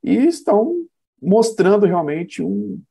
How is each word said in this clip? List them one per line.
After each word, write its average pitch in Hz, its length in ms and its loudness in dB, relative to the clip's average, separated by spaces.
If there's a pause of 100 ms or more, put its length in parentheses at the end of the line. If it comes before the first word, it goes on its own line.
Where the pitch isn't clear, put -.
e - 140 0
estão 302 580 0 (480)
mostrando 202 640 2
realmente 170 560 -4
um 196 500 -6